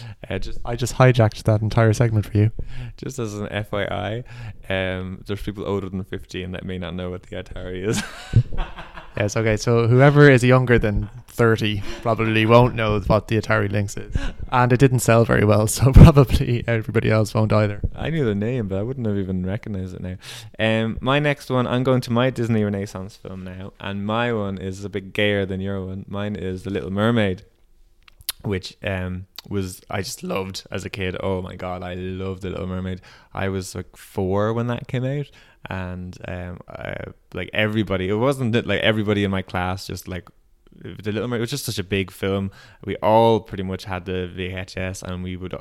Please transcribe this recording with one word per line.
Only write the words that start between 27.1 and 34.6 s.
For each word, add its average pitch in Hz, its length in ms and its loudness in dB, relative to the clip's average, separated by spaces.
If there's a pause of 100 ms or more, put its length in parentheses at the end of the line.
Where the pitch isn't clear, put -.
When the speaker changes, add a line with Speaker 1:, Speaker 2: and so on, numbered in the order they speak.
Speaker 1:
which, 95 400 -6
um, 92 440 -6 (220)
was, 95 400 -6
I 101 140 -6
just - 220 -12
loved 95 480 -8
as 95 120 -8
a - 60 -12
kid. 92 300 -6
Oh 95 200 -4
my 92 140 -10
God, 90 300 -10
I 90 100 -10
loved 92 480 -8
The 92 80 -6
Little 85 160 -8
Mermaid. 92 340 -6 (320)
I 95 160 -4
was, 95 280 -6
like, - 200 -12
four 101 560 -2
when 117 140 -4